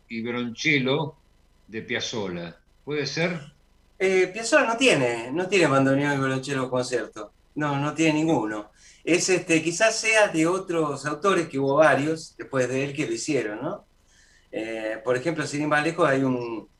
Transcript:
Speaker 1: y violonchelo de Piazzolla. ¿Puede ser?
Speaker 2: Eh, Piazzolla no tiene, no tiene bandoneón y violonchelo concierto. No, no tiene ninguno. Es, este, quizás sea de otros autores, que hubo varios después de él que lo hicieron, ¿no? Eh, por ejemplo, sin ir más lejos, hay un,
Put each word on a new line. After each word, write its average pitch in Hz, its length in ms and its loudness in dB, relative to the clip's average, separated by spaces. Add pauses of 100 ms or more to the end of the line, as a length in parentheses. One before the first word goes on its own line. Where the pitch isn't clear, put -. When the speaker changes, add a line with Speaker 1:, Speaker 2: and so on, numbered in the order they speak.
Speaker 1:
y 113 120 -8
violonchelo 127 920 -2 (520)
de 107 140 -10
Piazzolla. 92 760 -8 (260)
¿Puede 147 220 -4
ser? 165 340 -4 (600)
Speaker 2:
Eh, 190 340 2
Piazzolla 226 320 2
no 226 120 0
tiene, 127 540 2
no 180 160 -2
tiene 190 200 4
bandoneón 135 460 2
y 139 40 0
violonchelo 131 520 -2
concierto. 123 640 -4 (240)
No, 147 240 -2
no 147 140 -2
tiene 156 220 2
ninguno. 117 560 0 (320)
Es, - 260 2
este, 170 320 2
quizás 220 380 0
sea 220 300 4
de 160 180 2
otros 165 580 -2
autores, 160 420 0
que 135 120 -4
hubo 135 160 2
varios 151 640 4
después 127 320 -2
de 131 160 -2
él 143 80 -8
que 147 120 -2
lo 113 80 -4
hicieron, 113 480 -2
¿no? 180 240 -8 (680)
Eh, 110 520 -6
por 123 140 0
ejemplo, 143 280 -2
sin 143 160 -6
ir 151 60 -2
más 151 160 2
lejos, 160 240 2
hay 135 160 2
un, 120 440 -4 (120)